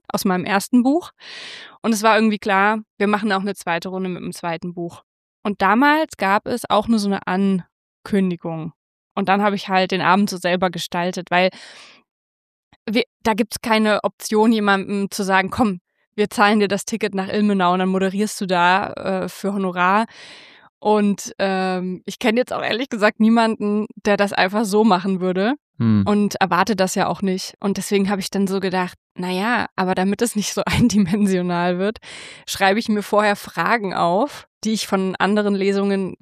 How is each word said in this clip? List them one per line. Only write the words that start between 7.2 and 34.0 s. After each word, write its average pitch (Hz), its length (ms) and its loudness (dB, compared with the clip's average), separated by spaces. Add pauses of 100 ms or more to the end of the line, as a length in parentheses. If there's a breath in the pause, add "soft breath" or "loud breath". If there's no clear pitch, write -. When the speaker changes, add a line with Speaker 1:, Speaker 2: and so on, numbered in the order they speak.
Speaker 1:
Ankündigung. 185 1500 -2 (420)
Und 196 140 -2
dann 196 140 4
hab 202 120 2
ich - 140 -8
halt 185 240 0
den 185 100 -2
Abend 190 260 4
so 190 80 -6
selber 180 320 0
gestaltet, 175 600 -6
weil 180 200 4 (1400 loud breath)
wir, 214 140 2 (180)
da 220 120 0
gibt's 208 280 -4
keine 220 400 2
Option, 214 500 2
jemandem 202 580 0
zu - 120 -6
sagen, 190 260 2
"Komm, 196 320 0 (360)
wir 208 120 0
zahlen 208 300 4
dir 202 100 2
das 196 160 -2
Ticket 202 300 -4
nach 190 180 -4
Ilmenau 196 400 2
und 185 60 0
dann 185 100 0
moderierst 190 520 -2
du 208 60 -4
da, 180 480 2
äh, 185 340 -4
für 196 260 -6
Honorar." 190 520 0 (760 loud breath)
Und, 208 580 0
ähm, 185 680 -2
ich - 140 -12
kenn 226 180 0
jetzt 247 160 0
auch - 100 -4
ehrlich 220 260 -4
gesagt 214 320 0
niemanden, 214 680 2 (180)
der 202 120 4
das 202 160 0
einfach 196 320 0
so 208 200 2
machen 190 360 2
würde 185 340 0 (240)
Speaker 2:
Hm. 196 280 4
Speaker 1:
und 208 340 2
erwarte 185 360 2
das 185 200 0
ja 185 100 0
auch - 160 -4
nicht. 185 380 -4
Und 196 180 -2
deswegen 196 320 0
hab 202 80 -2
ich - 120 -8
dann 196 180 0
so 190 120 -2
gedacht, 180 360 -4 (240)
Na 180 120 -4
ja, 208 420 -2
aber 185 220 -2
damit 196 260 0
es 240 140 -2
nicht 208 180 -4
so 202 120 -4
<laughs> - 0 -
eindimensional 180 1120 2
wird, 202 200 -2 (500 loud breath)
schreibe 196 300 2
ich 233 100 -4
mir 208 140 0
vorher 208 320 2
Fragen 196 600 -2
auf, 185 520 0 (160)